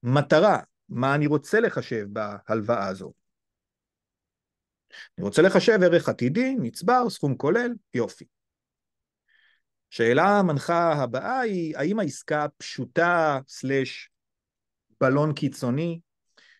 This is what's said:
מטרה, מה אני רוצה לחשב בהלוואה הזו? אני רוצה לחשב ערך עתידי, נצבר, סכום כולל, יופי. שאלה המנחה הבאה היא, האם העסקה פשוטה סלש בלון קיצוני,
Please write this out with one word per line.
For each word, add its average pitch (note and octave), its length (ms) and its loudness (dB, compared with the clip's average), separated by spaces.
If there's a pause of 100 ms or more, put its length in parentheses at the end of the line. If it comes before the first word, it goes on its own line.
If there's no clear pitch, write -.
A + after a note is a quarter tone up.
מטרה, D3 560 4 (300)
מה C3+ 260 0
אני D3 120 2
רוצה D3+ 320 0
לחשב B2 500 -4
בהלוואה G#2 800 -4
הזו? F#2 260 -10 (2000)
אני F2+ 80 -8
רוצה G#2 160 2
לחשב G3 420 4
ערך E3 260 4
עתידי, A#3 500 -2
נצבר, A#3 500 0
סכום C#3+ 280 -4
כולל, A#3 360 0 (200)
יופי. - 320 -4 (1600)
שאלה D#3 500 4
המנחה E3+ 540 0
הבאה C#3+ 460 -4
היא, F3 380 -6
האם F3 220 -2
העסקה D3+ 460 -4 (120)
פשוטה D#3+ 920 0
סלש - 600 -4 (920)
בלון C#3+ 320 2
קיצוני, C#3+ 680 -4 (600)